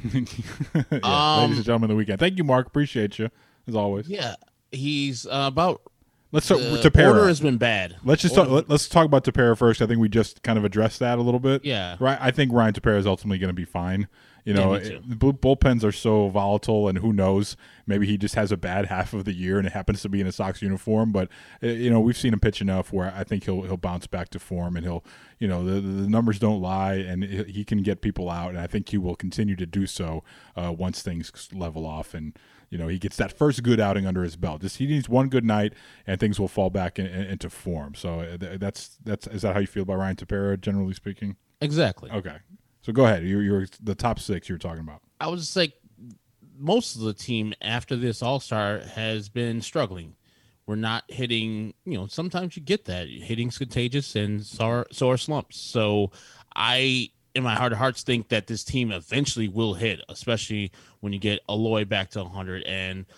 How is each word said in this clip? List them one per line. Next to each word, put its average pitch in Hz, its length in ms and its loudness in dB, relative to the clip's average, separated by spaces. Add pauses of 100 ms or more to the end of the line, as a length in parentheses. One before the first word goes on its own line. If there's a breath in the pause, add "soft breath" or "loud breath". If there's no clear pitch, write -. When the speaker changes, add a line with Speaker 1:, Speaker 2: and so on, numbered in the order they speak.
Speaker 1:
Yeah, 127 1000 -2
Speaker 2:
Um, 147 380 4
Speaker 1:
ladies - 160 4
and 107 80 -2
gentlemen, 113 240 2
the 107 60 4
weekend. 104 240 0
Thank 185 180 2
you, 175 60 2
Mark. 127 240 4
Appreciate 127 520 0
you, 110 100 -2 (380 soft breath)
as 117 80 -4
always. 104 340 -2
Speaker 2:
Yeah, 143 260 -6 (360)
he's, 139 560 -4
uh, 139 200 -2
about 156 340 0 (500)
Speaker 1:
Let's 156 160 2
talk 165 120 6
Speaker 2:
the 120 180 0
Speaker 1:
Tepera. 147 320 8
Speaker 2:
order 208 180 8
has 156 140 4
been 135 160 4
bad. 101 480 0
Speaker 1:
Let's 143 160 6
just 180 160 4
Speaker 2:
Order 160 120 6
Speaker 1:
talk, 131 60 6
let, 156 140 4
let's 147 180 2
talk 165 180 6
about 143 200 4
Tepera 120 320 6
first. 117 240 6
I 117 40 4
think 117 140 2
we 110 80 6
just 107 360 2
kind 113 140 2
of 104 60 2
addressed 107 360 2
that 120 200 2
a - 20 2
little 120 200 2
bit. 135 240 0
Speaker 2:
Yeah. 95 340 -4
Speaker 1:
Right. 135 220 2
I 131 100 2
think 131 220 2
Ryan 113 200 6
Tepera 107 240 2
is 98 80 2
ultimately 98 320 0
gonna 92 160 0
be 87 120 -4
fine. 92 420 -2 (360 soft breath)
You 104 120 0
Speaker 2:
Yeah, 98 40 6
Speaker 1:
know, 95 140 4
Speaker 2:
me 101 60 0
too. 101 160 -10
Speaker 1:
it, 120 240 -8
bull-, 135 140 6
bullpens 131 500 4
are 104 80 4
so 107 380 4
volatile, 101 580 2
and 95 100 0
who 110 160 2
knows? 98 420 2 (300 loud breath)
Maybe 101 220 2
he 104 100 2
just 101 180 -2
has 104 160 2
a 98 60 0
bad 92 300 -2
half - 260 -4
of 98 120 -4
the 101 80 -2
year, 92 240 0
and 98 100 2
it 87 60 -4
happens 98 280 -2
to 104 80 -6
be 98 100 0
in 95 80 0
a 92 40 -2
Sox 95 300 -4
uniform. 110 500 0
But, 92 180 0 (320 loud breath)
uh, 120 60 -2
you 117 220 0
know, 117 100 6
we've 120 180 4
seen 120 160 2
him 101 60 0
pitch - 220 2
enough 95 300 0
where 95 240 -2
I 98 80 -6
think 101 200 -4
he'll, 95 180 -2
he'll 92 160 -6
bounce 87 300 -6
back 87 220 -8
to 92 100 -10
form, 87 360 -4
and 85 100 -4
he'll, 85 180 -4 (340 loud breath)
you 110 100 -2
know, 90 160 0
the, 95 160 0
the 98 300 -2
numbers 110 300 2
don't 107 220 2
lie, 95 340 0
and 92 280 -4
he, 98 200 -6
he 101 200 -8
can 101 200 0
get 98 180 -2
people 92 280 -2
out, 87 200 -6
and 90 100 -8
I 87 80 -6
think 104 220 -4
he 104 80 -2
will 90 180 -2
continue 101 420 -2
to 92 80 -4
do 95 200 -2
so, 82 380 -6 (320 loud breath)
uh, 87 200 -4
once 90 280 -4
things - 500 -10
level 82 320 -8
off 78 280 -10
and, 78 240 -12 (340 soft breath)
you 90 60 -8
know, 82 100 -4
he 90 100 -2
gets 95 200 -6
that - 200 -4
first 147 260 2
good 117 180 4
outing 98 260 0
under 92 160 -2
his 82 140 -6
belt. 82 240 -4
Just, 95 160 -8
he 135 100 -2
needs 147 220 0
one 131 180 4
good 127 160 2
night, 107 300 2 (340 loud breath)
and 95 120 -2
things 104 200 0
will 95 80 0
fall 95 220 0
back 90 280 -2
in, 95 80 -4
in, 92 220 -6
into 92 220 -8
form. 76 460 -8
So, 85 260 -6
uh, 85 160 -10
th-, 92 220 -10
that's, - 440 -8
that's, 107 240 -6
is 101 160 -8
that 98 100 0
how 101 60 2
you 98 80 0
feel 98 160 -6
about 92 140 -4
Ryan 95 180 -2
Tepera, 98 440 -4
generally 98 340 -2
speaking? 101 420 -10 (240)
Speaker 2:
Exactly. 147 500 -2
Speaker 1:
Okay. 92 280 -8 (460)
So 113 100 -6
go 127 120 6
ahead. 98 200 4
You're, 98 180 0
you're 98 240 2 (160)
the 104 100 -4
top 113 260 -2
six 92 300 -6
you 92 60 -4
were 82 40 -10
talking 82 200 -10
about. 78 220 -14 (180)
Speaker 2:
I 156 80 -6
was 175 140 -6
just - 140 -8
like, 165 180 0 (840)
most 185 380 0
of 117 60 -8
the 107 120 -2
team 107 480 -4
after 117 340 -4
this 120 280 -2
All-Star 107 560 -2 (160)
has 110 340 -4
been 117 320 -4
struggling. 92 540 -6 (500)
We're 107 120 -4
not 113 300 -2
hitting, 110 640 -4 (120)
you 160 120 -6
know, 95 100 -8
sometimes 175 480 -8
you 160 80 -14
get 185 220 -4
that. 90 220 -6
Hitting's 113 500 -6
contagious 123 580 -4
and 104 280 -2
so - 220 -4
are, 117 260 -2
so 127 200 2
are 127 60 2
slumps. - 420 -6
So 104 520 0 (440 loud breath)
I, 127 560 0 (240)
in 131 80 -2
my 117 100 0
heart 120 180 0
of 107 60 -2
hearts, 127 240 -2
think 120 280 -2
that 110 180 0
this 113 160 -6
team 123 280 -2
eventually 113 560 -2
will 104 280 -2
hit, 104 340 -2
especially 107 640 -4 (300 soft breath)
when 104 120 -6
you 98 60 -6
get 104 280 -2
Eloy 107 380 0
back 98 260 -2
to 104 100 -10
a 90 40 -10
hundred 92 380 -10
and 95 420 -8 (120 soft breath)